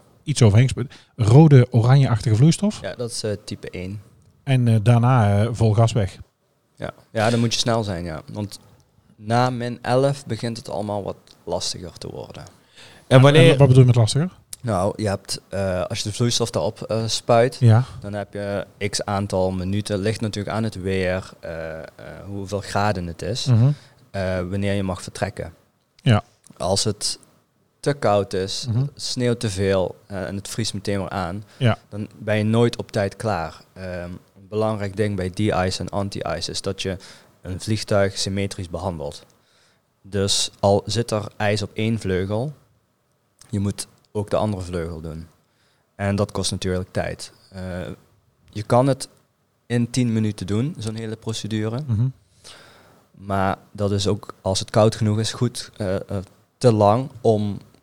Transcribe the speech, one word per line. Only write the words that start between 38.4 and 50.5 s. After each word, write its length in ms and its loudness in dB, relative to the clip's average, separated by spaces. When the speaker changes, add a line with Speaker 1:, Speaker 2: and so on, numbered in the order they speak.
Speaker 2:
behandelt. 560 -8
Dus 580 -2
al 260 4
zit 260 -4
er 120 -2
ijs 240 0
op 120 -8
één 260 -2
vleugel, 540 -4
je 100 -4
moet 280 -4
ook 180 -6
de 80 0
andere 240 -2
vleugel 400 -6
doen. 260 -12
En 200 -2
dat 160 0
kost 200 -4
natuurlijk 400 -4
tijd. 400 -8
Eh, 100 -14
je 140 -10
kan 240 4
het 220 -2
in 240 0
tien 240 0
minuten 340 -2
doen, 300 -2